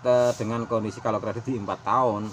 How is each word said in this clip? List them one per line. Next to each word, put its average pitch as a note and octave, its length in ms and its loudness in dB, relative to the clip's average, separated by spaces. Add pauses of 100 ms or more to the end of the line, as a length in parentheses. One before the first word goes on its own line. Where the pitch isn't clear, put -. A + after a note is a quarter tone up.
te-, B2 320 4
dengan A2+ 320 -4
kondisi A2 320 -2
kalau A2 240 0
kredit A2 240 -6
di C3 80 -2
empat G2+ 320 -4
tahun, G#2+ 460 2